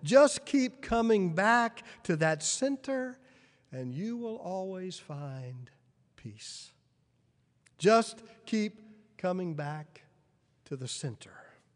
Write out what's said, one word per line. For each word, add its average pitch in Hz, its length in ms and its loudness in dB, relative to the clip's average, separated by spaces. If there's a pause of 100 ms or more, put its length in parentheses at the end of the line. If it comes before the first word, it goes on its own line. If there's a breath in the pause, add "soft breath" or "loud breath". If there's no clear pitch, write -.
Just 262 420 6
keep 254 360 0
coming 220 520 2
back 226 500 2 (200 loud breath)
to 170 140 0
that 156 260 2
center, 262 720 -4 (540 soft breath)
and 127 220 -8
you 220 240 -6
will 233 180 -8
always 185 640 -8
find 131 720 -12 (460)
peace. - 560 -16 (1040)
Just 220 460 4 (220 loud breath)
keep - 720 -6
coming 180 360 -4
back 151 500 -10 (600)
to 143 100 -8
the 127 140 -8
center - 640 -12 (220)